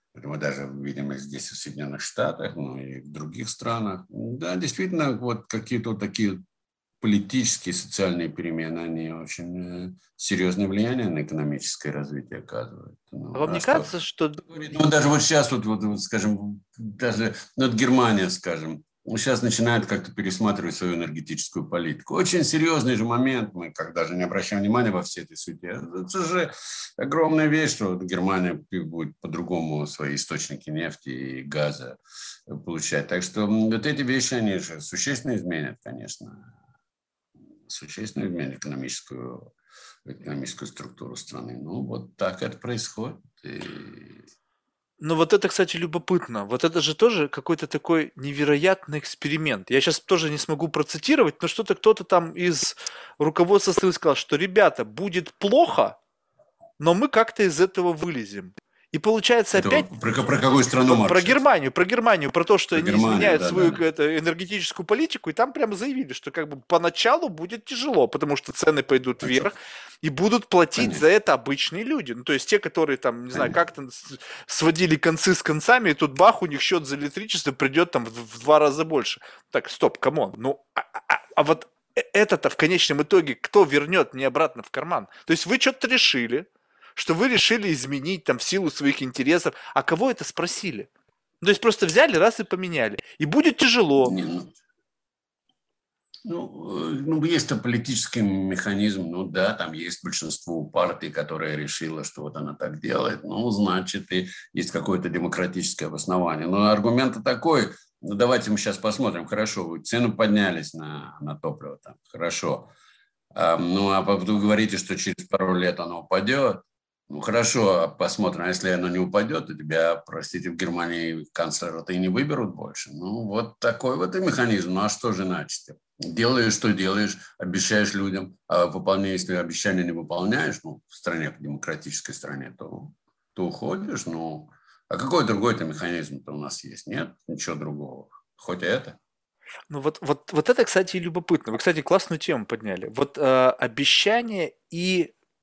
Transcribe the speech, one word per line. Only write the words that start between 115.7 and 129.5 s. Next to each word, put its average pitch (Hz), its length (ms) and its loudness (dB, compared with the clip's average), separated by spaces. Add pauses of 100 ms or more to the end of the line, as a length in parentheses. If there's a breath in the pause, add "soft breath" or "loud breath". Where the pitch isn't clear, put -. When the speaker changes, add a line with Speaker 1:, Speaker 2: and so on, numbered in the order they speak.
Speaker 1:
оно 85 220 -8
упадет. 101 600 0 (480)
Ну, 76 100 -10
хорошо, 110 640 4
а 82 80 2
посмотрим, 87 540 -2
а 87 40 0
если 92 220 -2
оно 90 180 0
не 90 100 0
упадет, 92 500 0
то 80 60 -10
тебя, 80 520 0
простите, 82 440 -8
в 82 60 -8
Германии 85 800 -4
канцлера-то 82 600 -4
и 90 60 0
не 92 80 2
выберут 127 480 -2
больше. - 380 -12
Ну, 101 340 -8
вот 110 320 -4
такой 127 380 -2
вот 185 180 -2
и 185 60 -2
механизм. 117 520 0
Ну, 95 80 0
а 107 80 2
что - 220 -2
же 95 120 -2
иначе-то? 87 520 -6 (240)
Делаешь, 117 540 2
что 110 180 2
делаешь, 95 460 0 (200 loud breath)
обещаешь 98 560 0
людям, 95 440 -4 (100)
а 87 200 4
выполняешь, 95 520 0
если 90 160 -2
обещания 90 480 -2